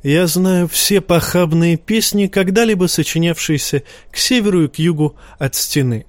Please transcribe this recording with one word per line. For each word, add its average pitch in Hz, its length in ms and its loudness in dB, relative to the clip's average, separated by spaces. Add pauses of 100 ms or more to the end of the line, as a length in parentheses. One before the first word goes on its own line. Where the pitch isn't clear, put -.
Я 160 240 2
знаю 180 400 0
все - 320 0
похабные 170 760 2
песни, 208 520 -2
когда-либо 196 580 0
сочинявшиеся 160 960 -2 (300)
к - 40 -12
северу 202 460 0
и 147 60 0
к - 80 -10
югу 156 400 0 (240)
от 135 160 -4
стены. 123 520 -2